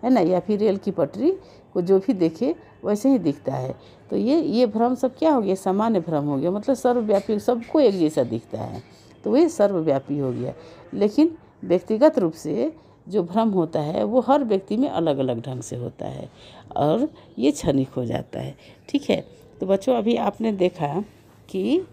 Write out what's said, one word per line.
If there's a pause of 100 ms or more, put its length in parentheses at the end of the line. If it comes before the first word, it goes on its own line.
है
ना।
या
फिर
रेल
की
पटरी (420)
को
जो
भी
देखे (320)
वैसे
ही
दिखता
है। (340)
तो
ये,
ये
भ्रम
सब
क्या
हो
गया,
सामान्य
भ्रम
हो
गया,
मतलब
सर्वव्यापी,
सबको
एक
जैसा
दिखता
है, (420)
तो
ये
सर्वव्यापी
हो
गया। (400)
लेकिन (280)
व्यक्तिगत
रूप
से (360)
जो
भ्रम
होता
है
वो
हर
व्यक्ति
में
अलग-अलग
ढंग
से
होता
है (460)
और (320)
ये
क्षणिक
हो
जाता
है, (340)
ठीक
है। (400)
तो
बच्चों,
अभी
आपने
देखा (460)
कि (100)